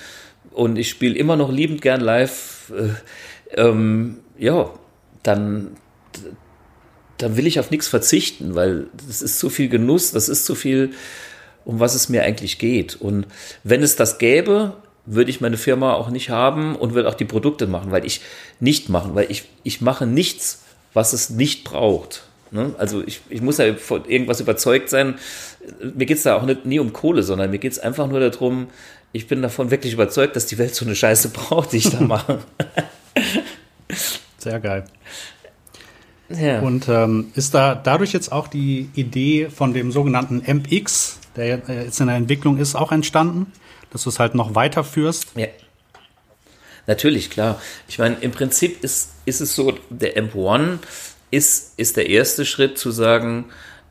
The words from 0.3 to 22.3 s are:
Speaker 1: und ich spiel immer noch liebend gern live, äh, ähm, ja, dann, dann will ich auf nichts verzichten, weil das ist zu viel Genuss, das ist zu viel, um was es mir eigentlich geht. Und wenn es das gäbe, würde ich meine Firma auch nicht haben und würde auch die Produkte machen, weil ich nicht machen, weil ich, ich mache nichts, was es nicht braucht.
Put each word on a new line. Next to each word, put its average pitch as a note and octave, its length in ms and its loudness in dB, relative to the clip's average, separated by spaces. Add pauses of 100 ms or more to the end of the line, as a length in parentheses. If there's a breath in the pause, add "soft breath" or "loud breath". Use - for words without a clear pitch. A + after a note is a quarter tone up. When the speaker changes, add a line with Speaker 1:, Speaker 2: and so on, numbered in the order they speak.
Speaker 1:
und A#2 260 0
ich A2 120 -2
spiel A#2+ 280 0
immer D3+ 180 2
noch C#3+ 160 2
liebend D3+ 300 -2
gern C3 200 2
live, A#2+ 760 -2
äh, - 840 -6
ähm, A2 580 4 (180)
ja, C#3+ 320 2 (540)
dann, G#2 540 -2 (1400)
dann A2 200 -2
will C#3 100 2
ich D#3+ 120 2
auf - 120 -2
nichts D3+ 160 0
verzichten, - 680 0
weil F2 320 2 (200)
das A#2 140 -8
ist - 180 -4
zu E3 100 0
viel C3 200 0
Genuss, B2 420 4
das - 180 0
ist - 160 0
zu C#3 100 -2
viel, C3 360 0 (720 loud breath)
um A2+ 160 -4
was A#2+ 160 4
es - 140 0
mir A#2+ 140 2
eigentlich G#2+ 360 -2
geht. A2+ 400 -2
Und G2+ 280 -2 (360 loud breath)
wenn B2 200 4
es D3 120 2
das A2 220 0
gäbe, G3 560 4 (320)
würde A#2+ 240 2
ich B2+ 120 -6
meine A#2 160 0
Firma C3 360 2
auch A#2 160 -2
nicht B2+ 200 -6
haben C#3 460 0
und A#2 180 -2
würde A#2 140 2
auch G#2+ 60 0
die - 120 -4
Produkte A2 420 0
machen, F#2+ 240 -4
weil F2 140 0
ich - 160 -6 (380 loud breath)
nicht C#3+ 300 2
machen, F2 260 0
weil G2+ 140 2
ich, - 160 -8 (180)
ich - 180 -6
mache B2+ 240 0
nichts, - 580 -2 (300 soft breath)
was A2+ 200 2
es - 160 -2
nicht B2+ 340 0
braucht. - 600 0 (280)